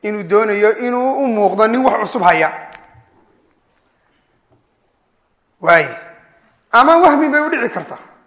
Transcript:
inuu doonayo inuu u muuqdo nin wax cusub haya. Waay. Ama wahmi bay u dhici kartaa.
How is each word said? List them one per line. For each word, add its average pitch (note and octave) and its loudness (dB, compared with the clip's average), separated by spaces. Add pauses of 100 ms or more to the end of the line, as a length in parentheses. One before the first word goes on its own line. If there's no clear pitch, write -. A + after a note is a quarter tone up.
inuu G#3 -8
doonayo G#3 2
inuu B3 -4
u - -2
muuqdo G#3 0
nin A#3+ -2
wax A3 0
cusub G#3+ -6
haya. D#3+ 0 (3000)
Waay. E3 2 (880)
Ama C4+ 4
wahmi D4+ 4
bay D4 0
u D4+ -4
dhici B3+ -4
kartaa. - -12 (280)